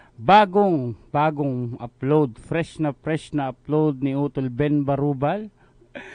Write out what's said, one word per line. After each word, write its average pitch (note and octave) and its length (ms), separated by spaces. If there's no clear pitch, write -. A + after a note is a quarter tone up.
bagong, F3+ 800
bagong C#3 720
upload, C3+ 560
fresh - 400
na, D3 160
fresh - 400
na C3+ 160
upload D3+ 480
ni C3+ 160
Utol C#3 320
Ben C#3+ 400
Barubal C#3+ 640